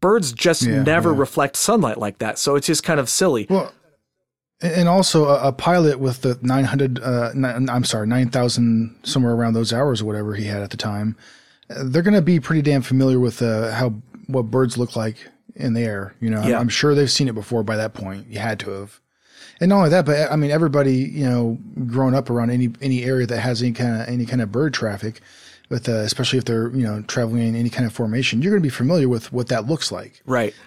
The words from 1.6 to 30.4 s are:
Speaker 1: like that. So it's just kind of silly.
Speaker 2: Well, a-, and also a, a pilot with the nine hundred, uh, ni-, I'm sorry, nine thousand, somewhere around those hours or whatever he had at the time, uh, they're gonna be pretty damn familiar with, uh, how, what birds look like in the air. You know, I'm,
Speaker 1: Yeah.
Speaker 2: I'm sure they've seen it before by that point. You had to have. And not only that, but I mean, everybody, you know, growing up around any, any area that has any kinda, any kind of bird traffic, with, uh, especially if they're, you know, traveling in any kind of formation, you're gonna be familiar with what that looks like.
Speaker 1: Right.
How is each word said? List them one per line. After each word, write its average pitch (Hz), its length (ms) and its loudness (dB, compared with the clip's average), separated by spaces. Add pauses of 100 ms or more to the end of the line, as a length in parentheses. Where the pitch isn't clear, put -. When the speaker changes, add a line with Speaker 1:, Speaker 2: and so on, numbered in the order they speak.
Speaker 1:
like 104 200 -6
that. 110 200 -4
So 143 160 2
it's 143 140 0
just - 160 0
kind 156 160 2
of 120 80 -4
silly. 120 420 0
Speaker 2:
Well, 180 220 0 (880)
a-, 170 160 0
and 170 100 4
also 175 380 4
a, 143 220 4
a 131 40 2
pilot 160 460 2
with 131 240 -2
the 123 200 0
nine 131 220 2
hundred, 131 380 0
uh, 120 320 -2
ni-, 131 140 0
I'm 123 360 0
sorry, 107 220 -2
nine 123 240 2
thousand, 117 720 2
somewhere 123 320 0
around 117 200 0
those 113 180 0
hours 123 300 0
or - 20 -4
whatever 104 300 -4
he 104 100 -6
had 104 180 -4
at 101 80 -8
the - 60 -10
time, 107 400 -4 (540)
uh, 139 140 -10
they're 135 180 0
gonna 208 200 4
be 170 160 4
pretty 160 240 2
damn 143 200 2
familiar 131 360 4
with, 123 240 0
uh, 113 300 0
how, 120 220 -2 (340)
what 131 220 0
birds 123 280 0
look 120 160 -4
like 110 220 -4 (400)
in 123 180 -2
the 117 80 0
air. 101 380 -6
You 113 100 -2
know, 110 100 -2
I'm, - 100 0
Speaker 1:
Yeah. 117 100 0
Speaker 2:
I'm 120 80 0
sure 147 260 2
they've 139 160 2
seen 143 180 0
it 113 60 -4
before 110 300 -2
by 110 120 -2
that 110 180 -4
point. 98 340 -12
You 107 100 -10
had 107 220 -4
to 101 100 -10
have. 98 300 -14 (600)
And 180 100 4
not 202 80 6
only 165 120 4
that, 170 160 4
but 147 240 2
I 151 60 0
mean, 147 160 2
everybody, 143 420 2
you 135 340 -2
know, 120 300 0 (300)
growing 127 260 2
up 127 160 -2
around 120 200 0
any, 123 200 0 (100)
any 131 220 -2
area 127 240 0
that 113 140 -4
has 117 200 -2
any 123 120 0
kinda, 117 360 -4
any 123 180 -4
kind 127 140 -2
of 101 120 -4
bird 139 200 0
traffic, 107 480 -6 (500)
with, 123 160 -4
uh, 120 100 0
especially 117 420 -2
if 120 80 -2
they're, 117 240 -2
you 127 120 -2
know, 107 200 -4
traveling 117 440 -2
in 113 80 0
any 117 140 -2
kind 123 160 -2
of 110 80 -4
formation, 117 480 -2
you're 180 120 0
gonna 202 100 2
be 143 80 0
familiar 139 360 2
with 120 280 -2
what 123 140 -4
that 113 180 -2
looks - 260 -4
like. - 320 -14
Speaker 1:
Right. 120 300 0 (120)